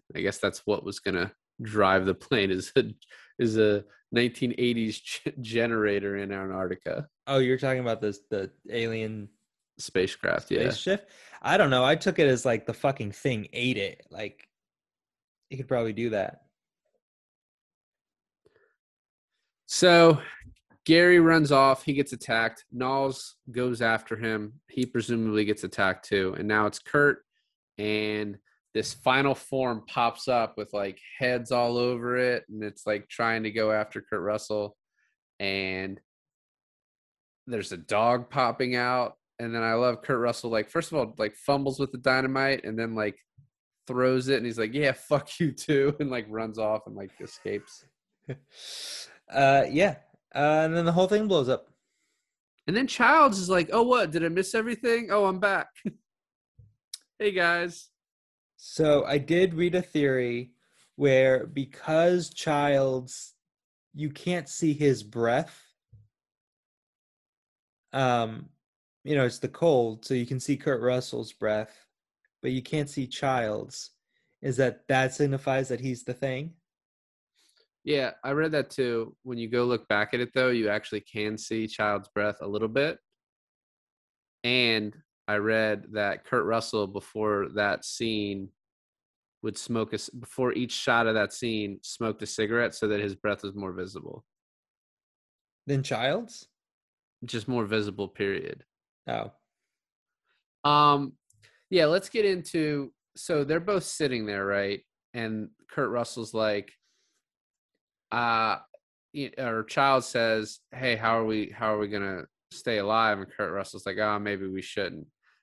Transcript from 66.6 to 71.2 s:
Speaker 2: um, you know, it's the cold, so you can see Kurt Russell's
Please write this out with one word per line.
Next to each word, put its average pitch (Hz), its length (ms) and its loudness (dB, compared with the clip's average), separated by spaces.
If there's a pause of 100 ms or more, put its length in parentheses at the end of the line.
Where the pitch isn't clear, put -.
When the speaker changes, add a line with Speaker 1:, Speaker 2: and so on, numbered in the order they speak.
Speaker 2:
um, 120 560 -2 (520)
you 147 140 -2
know, 135 80 4
it's 120 140 -2
the 123 100 -4
cold, 120 560 2
so - 100 -6
you 120 120 0
can 131 120 -6
see 135 200 -2
Kurt 131 240 -2
Russell's 123 500 -2